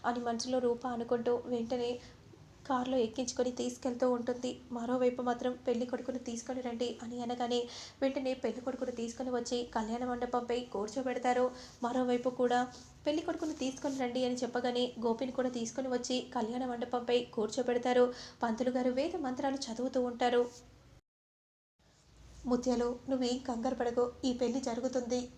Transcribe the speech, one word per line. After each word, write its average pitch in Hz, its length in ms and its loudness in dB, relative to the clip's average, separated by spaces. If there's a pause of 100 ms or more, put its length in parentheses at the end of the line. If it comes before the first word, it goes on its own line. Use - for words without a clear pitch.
అని 240 160 0
మనసులో 240 380 0
రూప 240 280 2
అనుకుంటూ 240 480 0 (120)
వెంటనే 240 440 -2 (720)
కారులో 262 320 0
ఎక్కించుకొని 247 560 2
తీసుకెళ్తూ 247 560 0
ఉంటుంది. 247 420 0 (220)
మరోవైపు 247 500 2
మాత్రం 247 360 0
"పెళ్లి 240 280 0
కొడుకును 247 360 -4
తీసుకొని 247 380 -6
రండి" 240 280 -2 (120)
అని 240 220 -8
అనగానే 240 380 0 (380)
వెంటనే 269 360 2
పెళ్లి 247 260 -2
కొడుకును 254 320 -4
తీసుకొని 233 380 -4
వచ్చి 240 280 0 (120)
కళ్యాణ 226 340 -2
మండపంపై 240 540 0 (120)
కూర్చోబెడతారు. 247 760 2 (380)
మరోవైపు 247 480 2
కూడా 247 300 4 (400)
"పెళ్లి 302 220 2
కొడుకును 330 360 -2
తీసుకొని 262 400 -2
రండి" 254 260 0
అని 247 120 2
చెప్పగానే 247 480 0 (160)
గోపిని 240 320 0
కూడా 254 180 0
తీసుకొని 247 400 -4
వచ్చి 247 280 0 (120)
కళ్యాణ 240 340 -2
మండపంపై 240 540 0 (120)
కూర్చోబెడతారు. 247 760 4 (340)
పంతులు 240 340 2
గారు 254 200 2
వేద 311 240 0
మంత్రాలు 269 460 -2
చదువుతూ 247 400 0
ఉంటారు. 240 400 4 (2000)
"ముత్యాలు, 240 460 2 (160)
నువ్వేం 254 320 2
కంగారు 254 380 -2
పడకు, 240 280 2 (200)
ఈ 254 100 4
పెళ్లి 247 260 0
జరుగుతుంది 247 600 0 (180)